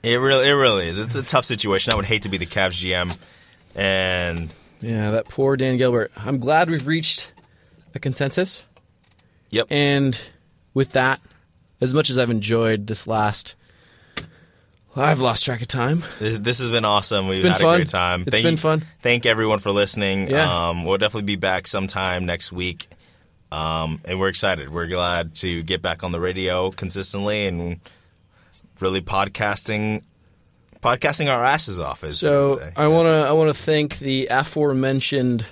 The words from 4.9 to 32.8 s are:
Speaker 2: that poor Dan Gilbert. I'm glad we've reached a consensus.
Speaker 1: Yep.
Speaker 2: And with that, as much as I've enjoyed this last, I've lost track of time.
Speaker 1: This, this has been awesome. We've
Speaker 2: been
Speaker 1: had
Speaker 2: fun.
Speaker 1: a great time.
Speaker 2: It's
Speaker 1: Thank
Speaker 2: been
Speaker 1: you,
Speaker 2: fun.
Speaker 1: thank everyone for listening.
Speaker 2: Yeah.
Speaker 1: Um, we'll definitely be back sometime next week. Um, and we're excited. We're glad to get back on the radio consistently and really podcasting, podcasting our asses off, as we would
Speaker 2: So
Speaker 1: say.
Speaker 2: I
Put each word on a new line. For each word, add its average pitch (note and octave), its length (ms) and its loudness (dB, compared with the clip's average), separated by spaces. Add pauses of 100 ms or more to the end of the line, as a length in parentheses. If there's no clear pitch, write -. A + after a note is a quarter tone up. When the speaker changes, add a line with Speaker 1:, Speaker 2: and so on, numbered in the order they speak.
Speaker 2:
that A2 160 -2
poor C3+ 280 0
Dan C3 200 0
Gilbert. A#2+ 400 2
I'm B2 220 -4
glad D#3 320 2
we've C#3+ 160 -2
reached D#3+ 460 -4 (640)
a - 40 -10
consensus. C#3+ 680 -4 (840)
Speaker 1:
Yep. A2 200 0
Speaker 2:
And C#3+ 480 2 (560)
with C3 180 0
that, C3 280 2 (600)
as B2+ 140 0
much D3+ 160 2
as B2 80 0
I've A#2+ 120 2
enjoyed A2 580 0
this - 180 -6
last, G#2+ 480 -2 (1400)
I've C#3+ 240 2
lost A#2+ 240 2
track A#2+ 180 -4
of A#2+ 60 -8
time. C3+ 340 0 (160)
Speaker 1:
This, A2 200 -2
this A#2 200 0
has B2 100 0
been A2+ 160 2
awesome. G2+ 440 2
We've F#2+ 140 0
Speaker 2:
been F#2 100 4
Speaker 1:
had - 80 2
Speaker 2:
fun. E3 140 6
Speaker 1:
a F3 40 4
great D#3 100 0
time. F2+ 340 0
Speaker 2:
It's G#2+ 80 -4
Speaker 1:
Thank A2 120 2
Speaker 2:
been E3 120 4
Speaker 1:
you, D#3 40 -2
Speaker 2:
fun. D#3 260 0 (180)
Speaker 1:
thank A#2+ 220 2
everyone A2 360 2
for G2+ 100 -2
listening. G2 600 0
Speaker 2:
Yeah. F2 400 2
Speaker 1:
Um, E2+ 140 -4
we'll F#2+ 140 0
definitely G#2 280 -2
be G2+ 100 -2
back F#2 320 -2
sometime F#2 580 -2
next E2+ 240 -4
week. F2+ 380 -6 (640)
Um, D#2+ 520 -4
and F#2 140 -6
we're F#2+ 100 0
excited. F2 420 -2
We're E2+ 160 -4
glad F2 500 -2
to F2 260 -4
get E2+ 180 -4
back E2 220 -4
on F2 100 -6
the E2+ 80 -6
radio F#2 500 -2
consistently G2+ 760 -4
and F2 340 -6 (1000)
really F#2+ 200 0
podcasting, G#2 1000 -2 (760)
podcasting C#3+ 520 0
our A#2+ 120 2
asses C3 340 2
off, C#2 260 -8
as D2+ 180 -4
we D3+ 60 2
would C#3 200 4
Speaker 2:
So C3+ 100 2
Speaker 1:
say. - 180 -12
Speaker 2:
I D3 60 0